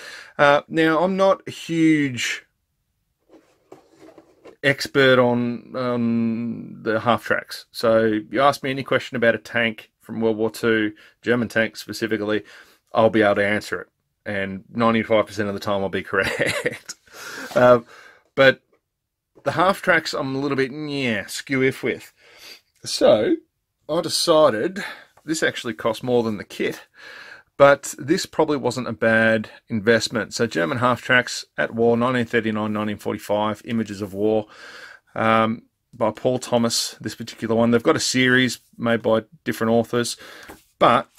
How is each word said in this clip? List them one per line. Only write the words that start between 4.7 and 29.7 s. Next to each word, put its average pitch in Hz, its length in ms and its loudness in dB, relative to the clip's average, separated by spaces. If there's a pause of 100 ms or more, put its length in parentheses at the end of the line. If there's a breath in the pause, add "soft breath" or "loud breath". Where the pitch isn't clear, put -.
on, 120 560 0
on 117 1080 -4
the 110 180 0
half 113 240 2
tracks. - 460 -6
So 113 340 2
you 107 360 -2
ask 139 220 2
me 135 80 -4
any 135 120 -6
question 131 340 -2
about 113 180 4
a 110 40 -6
tank 117 600 -4
from 113 220 -10
World 113 160 0
War 110 120 0
Two, 110 440 0 (280 soft breath)
German 117 260 0
tank 110 280 -2
specifically, 107 680 -4 (500 loud breath)
I'll 113 160 4
be 110 120 2
able 101 140 6
to 101 100 2
answer 101 360 -4
it. - 60 -16 (380)
And 98 380 -6 (100)
ninety-five 113 540 2
percent 104 220 -4
of 101 40 -4
the 98 60 -6
time 101 220 -2
I'll 98 80 -2
be 92 140 -4
<laughs> - 0 -
correct. - 920 -4 (580 loud breath)
Uh, 123 280 6 (540 loud breath)
but 135 260 6 (800)
the - 80 -2
half 180 300 0
tracks 165 320 0
I'm 135 220 -4
a 135 40 -4
little 139 160 -2
bit, 135 160 -2
yeah, 139 540 -4
skew - 360 -4
if 131 220 0
with. 101 300 -6 (720 loud breath)
So 262 500 4 (520)
I 160 140 -2
decided, 156 800 2 (400 loud breath)
this 160 200 -6
actually 123 300 -4
cost - 300 -4
more 123 200 0
than 110 140 -4
the 87 60 -10
kit, - 380 -6 (760 loud breath)
but 143 420 4
this 156 280 -4
probably 151 320 0
wasn't 120 320 -4
a 113 40 -6
bad 113 560 2 (200)
investment. 110 640 0